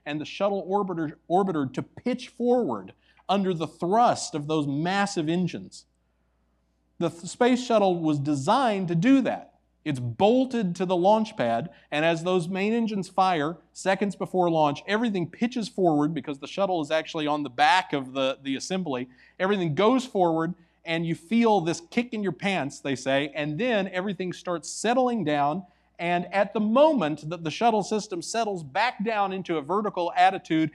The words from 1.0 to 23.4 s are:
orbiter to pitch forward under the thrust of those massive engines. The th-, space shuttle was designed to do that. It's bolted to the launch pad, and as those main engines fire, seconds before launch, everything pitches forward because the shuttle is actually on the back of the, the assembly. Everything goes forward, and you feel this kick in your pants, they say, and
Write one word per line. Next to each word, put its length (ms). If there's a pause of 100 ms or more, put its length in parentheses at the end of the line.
orbiter 420
to 100
pitch 460
forward 640 (340)
under 280
the 120
thrust 680
of 140
those 180
massive 640
engines. 560 (1120)
The 100
th-, 140
space 420
shuttle 340
was 200
designed 680
to 60
do 280
that. 320 (320)
It's 120
bolted 800
to 80
the 100
launch 440
pad, 320 (200)
and 140
as 180
those 260
main 260
engines 340
fire, 480 (160)
seconds 420
before 360
launch, 360
everything 400
pitches 440
forward 420
because 260
the 80
shuttle 360
is 80
actually 360
on 180
the 40
back 460
of 180
the, 300
the 140
assembly. 520 (320)
Everything 340
goes 300
forward, 480 (320)
and 220
you 80
feel 460
this 200 (100)
kick 220
in 120
your 80
pants, 480
they 160
say, 400
and 200